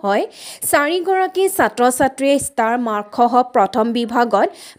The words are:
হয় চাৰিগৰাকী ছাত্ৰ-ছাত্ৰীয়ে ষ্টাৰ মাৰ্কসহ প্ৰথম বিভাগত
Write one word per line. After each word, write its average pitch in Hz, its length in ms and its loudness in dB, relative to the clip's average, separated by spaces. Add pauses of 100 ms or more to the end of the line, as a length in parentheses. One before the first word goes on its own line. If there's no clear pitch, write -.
হয় 214 260 -2 (440)
চাৰিগৰাকী 370 800 0
ছাত্ৰ-ছাত্ৰীয়ে 269 920 0
ষ্টাৰ 233 380 -2
মাৰ্কসহ 233 680 0
প্ৰথম 226 480 0
বিভাগত 233 580 0 (300)